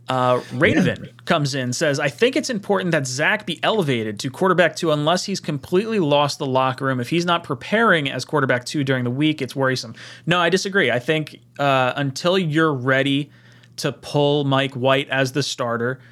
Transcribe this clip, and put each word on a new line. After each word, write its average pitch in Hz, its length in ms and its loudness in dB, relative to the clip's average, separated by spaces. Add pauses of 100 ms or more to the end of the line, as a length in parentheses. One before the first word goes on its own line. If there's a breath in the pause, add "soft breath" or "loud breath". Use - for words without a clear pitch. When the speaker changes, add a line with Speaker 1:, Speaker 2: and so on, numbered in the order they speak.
Speaker 1:
Uh, 127 340 2 (120)
Radovan 127 540 2
Speaker 2:
Yeah. - 60 -20 (120)
Speaker 1:
comes 143 300 0
in, 127 180 -2
says, 143 260 0
"I 147 100 0
think 247 280 0
it's 277 140 -2
important 190 420 -2
that 147 140 0
Zach 156 400 -2
be 175 160 -6
elevated 135 580 0
to 139 80 -6
quarterback 175 480 2
two 165 140 0
unless 151 340 2
he's 196 160 -6
completely 190 580 -2
lost 143 400 2
the 151 60 -6
locker 131 400 0
room. 131 160 -2
If 120 80 -6
he's 170 160 0
not 170 180 0
preparing 165 680 0
as 127 160 -6
quarterback 135 400 0
two 151 180 -4
during 131 200 0
the 120 60 -2
week, 151 300 0
it's 127 160 -8
worrisome." 127 380 -2 (320 loud breath)
No, 175 140 2
I 170 100 2
disagree. 190 400 2
I 117 80 2
think, 156 400 -2 (200)
uh, 135 380 2
until 143 400 -2
you're 160 380 2
ready 135 560 0 (460 loud breath)
to 143 160 -4
pull 143 520 0
Mike 135 300 2
White 135 340 2
as 131 240 0
the 143 100 0
starter, 120 580 -4 (120)